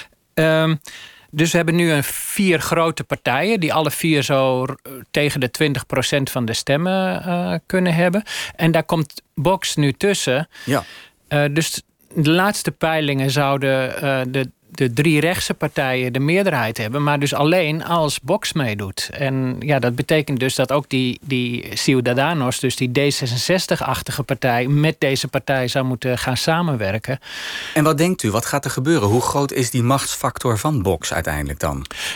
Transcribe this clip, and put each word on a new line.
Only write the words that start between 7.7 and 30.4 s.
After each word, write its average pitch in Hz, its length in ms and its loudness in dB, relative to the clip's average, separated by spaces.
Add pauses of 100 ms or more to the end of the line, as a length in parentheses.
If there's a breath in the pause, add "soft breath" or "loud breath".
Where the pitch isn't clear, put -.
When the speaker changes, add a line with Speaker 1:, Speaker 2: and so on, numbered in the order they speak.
Speaker 1:
hebben. 175 280 2 (340 loud breath)
En 165 140 2
daar 160 140 2
komt - 380 -2 (120)
Vox 180 420 0
nu 143 160 4
tussen. 156 560 0 (160 loud breath)
Speaker 2:
Ja. 131 200 0 (440 loud breath)
Speaker 1:
Eh, 147 220 2
dus 151 320 -2 (320)
de 156 160 2
laatste 185 400 2
peilingen 143 600 0
zouden, 135 720 0
eh, 139 260 0
de, 131 220 -2 (200)
de 127 220 0
drie 147 280 4
rechtse 170 340 0
partijen 127 580 -2
de 127 60 -2
meerderheid 151 600 0
hebben, 135 240 -2
maar 147 160 2
dus 139 160 0
alleen 156 500 2
als 165 400 0
Vox 185 280 -2
meedoet. 107 600 -4
En 131 480 -2
ja, 143 180 2
dat 120 160 0
betekent 143 460 0
dus 131 140 0
dat 131 180 0
ook 143 160 0
die, 131 340 0
die 123 540 -4
Ciudadanos, 131 840 2
dus 127 160 0
die 127 160 -2
D 143 220 2
zesenzestig-achtige 139 1080 -2
partij, 123 440 0
met 147 320 2
deze 139 300 0
partij 131 400 0
zou 131 160 0
moeten 127 340 -2
gaan 127 180 -2
samenwerken. 131 840 0 (560 loud breath)
Speaker 2:
En 156 100 4
wat 156 140 4
denkt 180 240 0
u, 107 80 0
wat 110 160 0
gaat 143 180 -2
er 123 60 -4
gebeuren? 131 380 2
Hoe 113 140 4
groot 143 300 0
is 123 180 0
die 123 120 0
machtsfactor 127 760 0